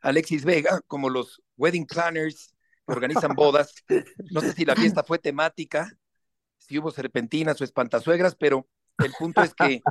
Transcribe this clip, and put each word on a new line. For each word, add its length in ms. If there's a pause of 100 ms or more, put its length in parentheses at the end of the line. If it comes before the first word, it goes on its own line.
Alexis 440
Vega, 420
como 220
los 320 (160)
wedding 300
planners 640 (320)
que 80
organizan 400
bodas. 400 (580)
No 100
sé 120
si 100
la 120
fiesta 280
fue 140
temática, 720 (720)
si 180
hubo 140
serpentinas 680
o 20
espantasuegras, 720
pero 320 (320)
el 180
punto 240
es 140
que 360